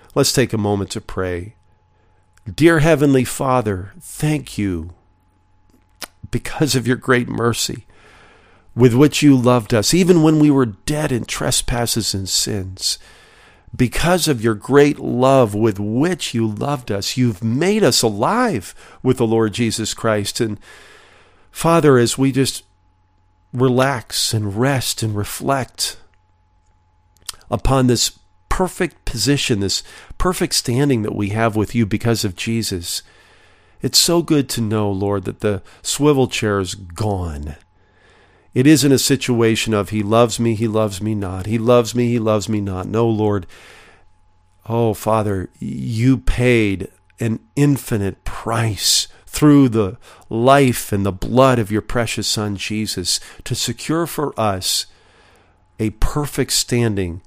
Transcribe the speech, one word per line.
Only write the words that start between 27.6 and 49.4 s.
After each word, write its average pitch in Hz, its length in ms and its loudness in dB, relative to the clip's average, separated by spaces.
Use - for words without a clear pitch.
this - 320 0
perfect - 560 -4
position, 123 560 0
this 95 200 -4
perfect 180 340 -2
standing 127 480 0
that 107 140 -4
we 104 140 -2
have 110 260 0
with 107 180 0
you 117 140 2
because 110 360 0
of 98 120 -4
Jesus, 104 640 -4
it's 131 160 0
so 170 240 2
good 147 280 0
to - 120 -6
know, 107 300 -2
Lord, 98 320 -4
that 104 160 -8
the 104 240 -4
swivel 139 460 2
chair 104 320 -2
is 92 160 -6
gone. 87 800 -6
It 127 140 4
isn't 147 240 6
a 131 80 6
situation 117 720 0
of 101 160 0
"he 107 140 -2
loves 113 340 2
me, 117 160 0
he 110 140 -2
loves 104 340 -2
me 107 140 -4
not, 95 300 -6
he 107 120 -2
loves 117 380 2
me, 120 140 0
he 120 100 0
loves 107 300 0
me 107 100 0
not." 95 280 -6
No, 113 200 0
Lord. 104 400 0
Oh, 113 260 0
Father, 101 560 0
you 123 580 0
paid 113 720 2
an 110 180 -2
infinite 127 720 0
price - 840 -2
through 143 440 6